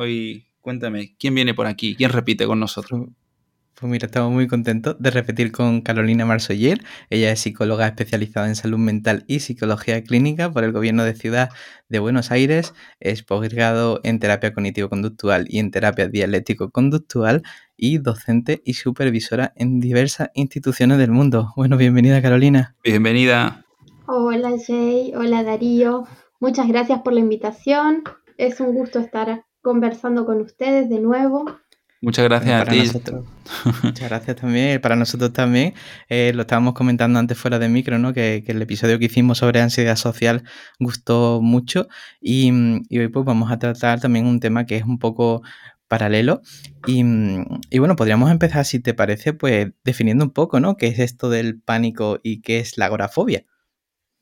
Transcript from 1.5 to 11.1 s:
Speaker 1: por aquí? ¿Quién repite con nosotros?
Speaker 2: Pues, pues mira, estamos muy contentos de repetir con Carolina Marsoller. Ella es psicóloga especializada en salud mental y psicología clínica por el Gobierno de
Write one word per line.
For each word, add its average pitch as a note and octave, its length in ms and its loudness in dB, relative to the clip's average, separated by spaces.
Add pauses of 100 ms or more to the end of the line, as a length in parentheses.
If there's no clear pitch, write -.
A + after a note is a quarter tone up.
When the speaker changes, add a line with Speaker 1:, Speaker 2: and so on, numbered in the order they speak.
Speaker 1:
por A2 140 -4
aquí? G#2+ 280 -6
¿Quién B2+ 160 0
repite A2+ 340 0
con A2 140 -2
nosotros? A2 400 -6
Speaker 2:
Pues, B2 120 -12 (680)
pues B2 120 -6
mira, A#2+ 160 -4
estamos A#2+ 240 -2
muy B2+ 160 0
contentos A#2 500 -2
de B2+ 140 0
repetir A2+ 400 -2
con A#2 300 0
Carolina A2+ 440 0
Marsoller. A2+ 580 0 (280)
Ella A2 200 2
es A2 100 -4
psicóloga A2 440 -2
especializada G#2+ 600 -4
en G#2+ 80 -4
salud A2 240 -4
mental A2 480 0
y C#3+ 120 -2
psicología A2+ 640 -4
clínica D3+ 480 0
por B2 120 -2
el A2+ 80 -2
Gobierno A2+ 320 0
de A2 100 -2